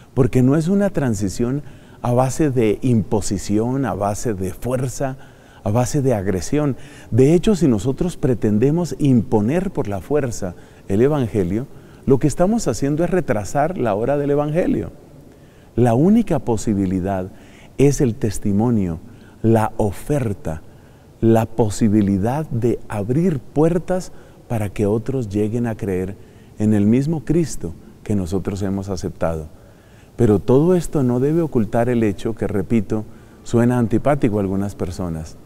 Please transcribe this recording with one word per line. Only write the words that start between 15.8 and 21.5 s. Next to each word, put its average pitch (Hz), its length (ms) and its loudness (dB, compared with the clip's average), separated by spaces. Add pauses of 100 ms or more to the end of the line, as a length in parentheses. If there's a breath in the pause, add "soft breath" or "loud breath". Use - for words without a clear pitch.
única 180 460 2
posibilidad 98 920 -2 (480 loud breath)
es 139 240 4
el 117 140 2
testimonio, 104 840 0 (440 loud breath)
la 110 340 4
oferta, 107 840 -4 (580 loud breath)
la 113 260 4
posibilidad 107 1040 0